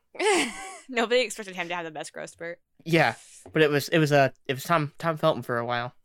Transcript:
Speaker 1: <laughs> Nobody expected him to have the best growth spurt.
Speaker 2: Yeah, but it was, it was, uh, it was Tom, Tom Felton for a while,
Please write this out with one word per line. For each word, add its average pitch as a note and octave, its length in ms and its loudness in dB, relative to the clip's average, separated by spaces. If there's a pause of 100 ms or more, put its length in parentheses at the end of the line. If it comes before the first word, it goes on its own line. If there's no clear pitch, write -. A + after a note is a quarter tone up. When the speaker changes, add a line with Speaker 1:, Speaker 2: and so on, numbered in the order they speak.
(180)
Speaker 1:
<laughs> F#4 720 -2
Nobody A#3+ 320 0
expected G3 340 -8
him F3 120 -8
to F3 80 -6
have F3 100 -6
the D#3+ 60 -10
best D#3 220 -12
growth D#3+ 180 -12
spurt. E3+ 280 -14 (260)
Speaker 2:
Yeah, D#3 300 4 (380)
but D#3+ 80 2
it D3+ 80 8
was, C#3+ 200 0
it E3 100 4
was, D3+ 120 4
uh, C#3 180 6 (180)
it C#3 60 -4
was C3 100 -8
Tom, D#3 340 0
Tom E3 200 -4
Felton D3+ 260 0
for B2 160 -4
a A#2 60 -4
while, A#2+ 280 -4 (120)